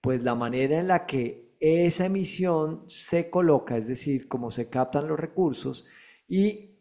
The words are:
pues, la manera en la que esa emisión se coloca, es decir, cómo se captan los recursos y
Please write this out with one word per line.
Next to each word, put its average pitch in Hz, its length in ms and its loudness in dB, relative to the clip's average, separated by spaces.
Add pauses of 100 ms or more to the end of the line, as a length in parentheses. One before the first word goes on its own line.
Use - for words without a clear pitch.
pues, 127 220 -2
la 120 120 2
manera 127 420 0
en 180 120 -2
la 180 160 2
que - 560 -6
esa 170 440 4
emisión 175 840 -2
se - 420 -2
coloca, 151 480 4
es 110 100 -4
decir, 131 400 -4
cómo 120 240 -6
se 113 160 -6
captan 143 400 -2
los 156 100 -2
recursos 156 680 -4 (420)
y 202 540 0